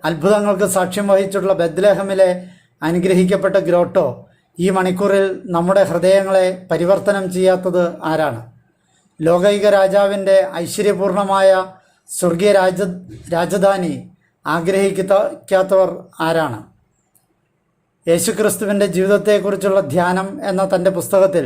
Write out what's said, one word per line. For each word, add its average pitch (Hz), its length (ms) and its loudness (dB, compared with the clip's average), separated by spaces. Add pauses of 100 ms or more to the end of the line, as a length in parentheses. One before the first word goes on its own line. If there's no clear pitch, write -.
അത്ഭുതങ്ങൾക്ക് 196 680 0
സാക്ഷ്യം 185 380 -2
വഹിച്ചിട്ടുള്ള 190 460 0
ബെത്ലഹേമിലെ 190 760 0 (520)
അനുഗ്രഹിക്കപ്പെട്ട 185 800 0
ഗ്രോട്ടോ 175 480 0 (500)
ഈ 175 120 0
മണിക്കൂറിൽ 190 560 0 (200)
നമ്മുടെ 180 380 0
ഹൃദയങ്ങളെ 190 640 2 (180)
പരിവർത്തനം 190 680 0
ചെയ്യാത്തത് 185 520 0 (200)
ആരാണ്? 151 380 -2 (760)
ലോകൈക 180 500 2
രാജാവിൻ്റെ 196 680 2 (180)
ഐശ്വര്യപൂർണമായ 190 960 0 (600)
സ്വർഗീയ 180 420 0
രാജ-, 185 440 0 (340)
രാജധാനി 180 600 0 (540)
ആഗ്രഹിക്കാത്തവർ 190 1400 0 (300)
ആരാണ്? 160 400 -2 (1500)
യേശുക്രിസ്തുവിൻ്റെ 202 800 0
ജീവിതത്തെക്കുറിച്ചുള്ള 196 1000 0
ധ്യാനം 180 400 -2 (160)
എന്ന 190 220 -2
തൻ്റെ 190 260 0
പുസ്തകത്തിൽ 185 540 2